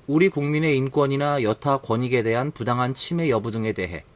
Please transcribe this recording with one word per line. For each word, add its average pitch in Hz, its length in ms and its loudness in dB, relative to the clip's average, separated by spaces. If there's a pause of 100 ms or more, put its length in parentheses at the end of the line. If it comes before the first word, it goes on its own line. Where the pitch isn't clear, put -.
우리 160 220 4
국민의 151 480 0
인권이나 139 680 0
여타 135 360 0
권익에 120 440 0
대한 117 280 0
부당한 123 420 -2
침해 165 380 -2
여부 113 200 0
등에 110 220 -2
대해 85 320 -6 (120)